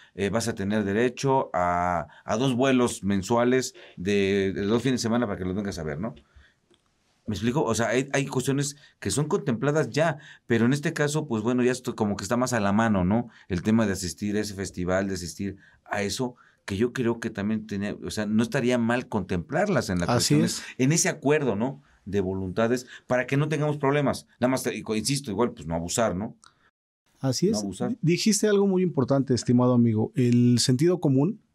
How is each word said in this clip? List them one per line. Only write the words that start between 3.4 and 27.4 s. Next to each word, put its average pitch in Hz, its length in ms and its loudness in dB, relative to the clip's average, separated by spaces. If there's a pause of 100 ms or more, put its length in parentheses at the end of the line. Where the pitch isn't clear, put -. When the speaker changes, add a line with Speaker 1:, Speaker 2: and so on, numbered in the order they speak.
Speaker 1:
de, 98 580 0
de 87 100 -4
dos 113 180 0
fines 127 180 0
de - 20 -6
semana 117 240 0
para 98 100 -6
que 90 80 -6
los 92 100 -4
vengas 98 240 -6
a 80 40 -6
ver, 76 160 -6
¿no? 117 140 -8 (1120)
¿Me 107 100 -4
explico? 120 280 0
O 113 120 0
sea, 110 140 0
hay, 131 240 0
hay 139 140 0
cuestiones 139 500 -2 (220)
que 101 120 -4
son 131 160 0
contempladas 147 600 -2
ya, 147 280 0 (280)
pero 113 200 2
en 123 60 4
este 151 220 -2
caso, 147 340 -2
pues, 110 160 -4
bueno, 123 180 0
ya 123 120 4
esto 123 220 -6
como 104 200 -2
que 98 80 -8
está 98 140 -2
más 123 160 0
a 113 80 2
la 101 100 2
mano, 104 320 4
¿no? 110 240 2 (220)
El 90 140 -2
tema 110 220 4
de 98 80 0
asistir 95 440 -4
a - 20 0
ese 104 140 -4
festival, 92 560 -2
de 95 60 -4
asistir 92 420 -8 (260)
a 104 200 -4
eso, 120 320 -4 (280)
que 98 140 -6
yo 120 160 0
creo 117 260 -2
que 117 100 -6
también 107 380 -4
tenía, 101 380 -6
o 90 60 -8
sea, 107 160 -4
no 107 160 2
estaría 123 340 0
mal 120 320 0
contemplarlas 113 800 -2
en 90 100 0
la 85 60 -2
Speaker 2:
Así 123 300 2
Speaker 1:
cuestión, 151 100 4
Speaker 2:
es. - 180 -4 (140)
Speaker 1:
en 131 160 2
ese 165 160 0
acuerdo, 139 480 0
¿no? 135 240 -4 (240)
De 98 160 -2
voluntades, 95 640 -2 (220)
para 127 200 0
que 139 80 -2
no 147 140 2
tengamos 151 280 -2
problemas. 139 500 0 (120)
Nada 123 120 2
más, 127 120 0
te, 117 100 -2
y 107 80 -8
co-, 110 140 -4
insisto, 127 340 -2
igual, 101 220 0
pues, 73 160 -14
no 82 80 -2
abusar, 87 400 0
¿no? 110 220 -6 (840)
Speaker 2:
Así 135 280 0